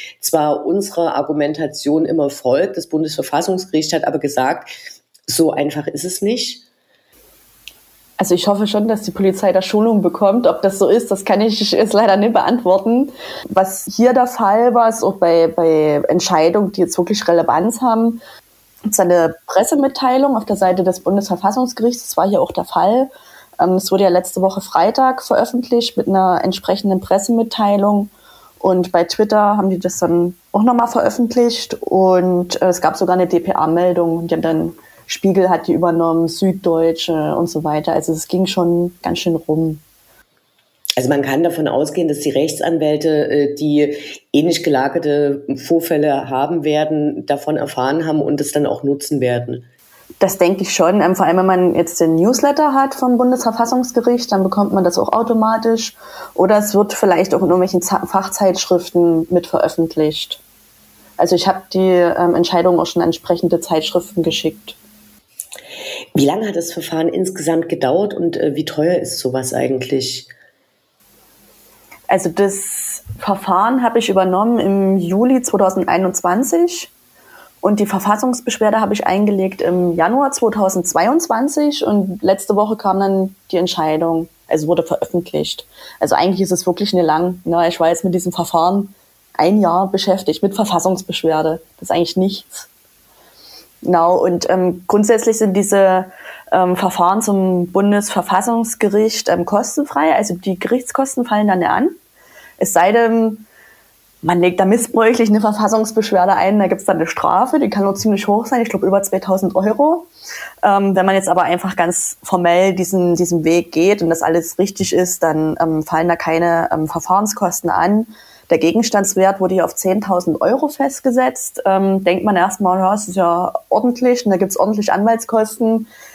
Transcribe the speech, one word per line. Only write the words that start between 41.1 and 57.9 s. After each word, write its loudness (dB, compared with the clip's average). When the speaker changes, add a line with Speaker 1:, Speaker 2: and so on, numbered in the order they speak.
Speaker 1:
kann 0
davon -2
ausgehen, -2
dass -4
die -4
Rechtsanwälte, -2
äh, 0
die 0
ähnlich 0
gelagerte -2
Vorfälle -2
haben -2
werden, -2
davon -4
erfahren -2
haben 0
und -2
es -6
dann 0
auch -6
nutzen -2
werden. -4
Speaker 2:
Das 0
denke 2
ich -6
schon. 2
Ähm, 2
vor 0
allem, 2
wenn 2
man 2
jetzt -2
den 4
Newsletter 2
hat 2
vom 0
Bundesverfassungsgericht, 0
dann 2
bekommt 0
man 2
das 0
auch 0
automatisch. 0
Oder 4
es 0
wird 2
vielleicht 2
auch 2
in 0
irgendwelchen 2
Za-, -2